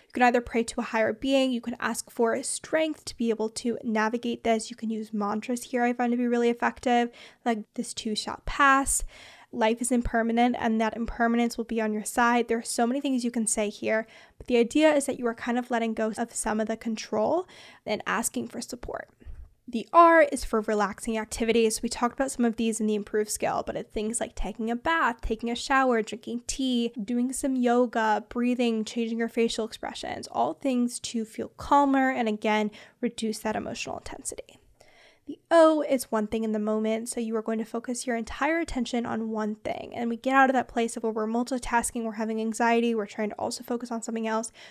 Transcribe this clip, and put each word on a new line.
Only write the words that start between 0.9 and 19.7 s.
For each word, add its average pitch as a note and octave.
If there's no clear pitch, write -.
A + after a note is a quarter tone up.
being. C4
You A#3
can A#3+
ask -
for A3+
strength -
to -
be A#3
able A3
to -
navigate A#3
this. A3+
You A#3
can A3
use A3
mantras G#3+
here B3
I A#3+
find A#3+
to A#3+
be B3
really A#3+
effective, A#3+
like, A3
"This -
too A3
shall -
pass." C#4
Life A#3
is A#3+
impermanent A#3+
and A3
that A3
impermanence A#3
will A#3
be A3
on A3
your G#3+
side. A#3+
There A3+
are A3+
so -
many B3
things C4
you A#3+
can A3+
say G#3
here, A3
but -
the A#3+
idea D4
is C#4+
that C4
you B3
are A3+
kind A#3
of B3
letting A3+
go A3
of A#3
some A3
of A3
the A3
control A3+
and G#3
asking A#3
for B3
support. -
The A3+